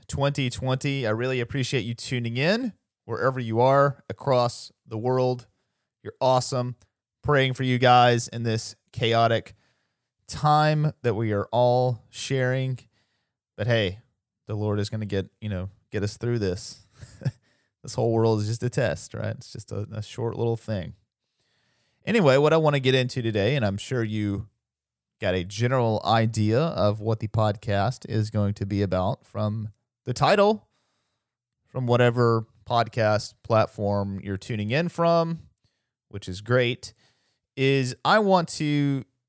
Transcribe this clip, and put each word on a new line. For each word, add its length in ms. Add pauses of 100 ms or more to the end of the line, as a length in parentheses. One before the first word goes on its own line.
twenty 420
twenty. 560
I 40
really 320
appreciate 400
you 120
tuning 440
in 340 (320)
wherever 380
you 180
are 500
across 640 (160)
the 100
world. 500 (540)
You're 200
awesome. 560 (440)
Praying 340
for 80
you 140
guys 520
in 140
this 340 (160)
chaotic 600 (760)
time 720
that 140
we 180
are 180
all 580
sharing. 680 (760)
But 100
hey, 320 (480)
the 80
Lord 240
is 100
gonna 160
get, 240 (120)
you 80
know, 200 (220)
get 100
us 140
through 240
this. 480 (340)
<laughs> 60 (560)
This 120
whole 180
world 260
is 80
just 160
a 60
test, 440
right? 220
It's 160
just 220
a, 180
a 100
short 360
little 180
thing. 380 (1120)
Anyway, 320
what 160
I 40
wanna 220
get 160
into 260
today, 360
and 80
I'm 120
sure 280
you 420 (720)
got 140
a 80
general 640
idea 560
of 400
what 180
the 80
podcast 840
is 200
going 240
to 120
be 160
about 460
from 400 (380)
the 80
title, 560 (1000)
from 200
whatever 580 (200)
podcast 680 (100)
platform 800
you're 140
tuning 340
in 160
from, 520 (680)
which 220
is 100
great, 540 (640)
is 360 (120)
I 140
want 280 (120)
to 440 (260)